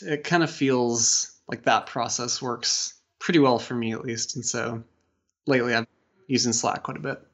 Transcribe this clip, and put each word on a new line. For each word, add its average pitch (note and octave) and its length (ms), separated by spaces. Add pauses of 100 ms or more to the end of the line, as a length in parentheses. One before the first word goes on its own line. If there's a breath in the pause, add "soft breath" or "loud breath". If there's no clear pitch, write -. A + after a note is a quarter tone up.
it D3 220
kind E3+ 200
of D3+ 60
feels B2 840 (120)
like A2+ 160
that A2+ 220
process A#2+ 540
works - 540 (240)
pretty E3+ 220
well B2+ 180
for A#2+ 160
me, A#2 180
at A2+ 120
least. A#2 320
And B2 100
so A#2 380 (640)
lately B2 260
I've A2+ 120
been - 420
using B2 240
Slack - 320
quite B2 120
a - 40
bit. - 200 (140)